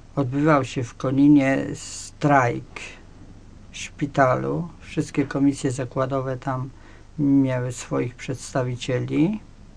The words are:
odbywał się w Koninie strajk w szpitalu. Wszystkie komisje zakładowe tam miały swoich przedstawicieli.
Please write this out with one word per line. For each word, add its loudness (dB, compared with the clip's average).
odbywał 2
się -6
w -12
Koninie 4
strajk 0
w -16
szpitalu. 0
Wszystkie -4
komisje 0
zakładowe -4
tam -6
miały 2
swoich -4
przedstawicieli. -2